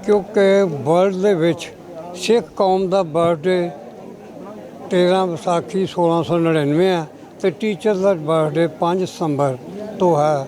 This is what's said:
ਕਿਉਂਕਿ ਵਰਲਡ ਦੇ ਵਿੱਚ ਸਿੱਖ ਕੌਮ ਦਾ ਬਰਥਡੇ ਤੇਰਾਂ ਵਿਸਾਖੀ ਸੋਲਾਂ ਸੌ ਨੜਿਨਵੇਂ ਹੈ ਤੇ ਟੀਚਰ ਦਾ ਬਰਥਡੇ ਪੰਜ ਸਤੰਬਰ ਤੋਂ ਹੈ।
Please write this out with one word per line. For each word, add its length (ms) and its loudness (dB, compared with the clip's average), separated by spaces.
ਕਿਉਂਕਿ 560 4
ਵਰਲਡ 520 2
ਦੇ 200 2
ਵਿੱਚ 380 0
ਸਿੱਖ 280 0
ਕੌਮ 340 2
ਦਾ 120 2
ਬਰਥਡੇ 680 0
ਤੇਰਾਂ 360 4
ਵਿਸਾਖੀ 600 -2
ਸੋਲਾਂ 360 2
ਸੌ 160 0
ਨੜਿਨਵੇਂ 500 2
ਹੈ 180 0
ਤੇ 80 2
ਟੀਚਰ 440 -2
ਦਾ 200 2
ਬਰਥਡੇ 520 0
ਪੰਜ 380 0
ਸਤੰਬਰ 540 -2
ਤੋਂ 220 4
ਹੈ। 280 0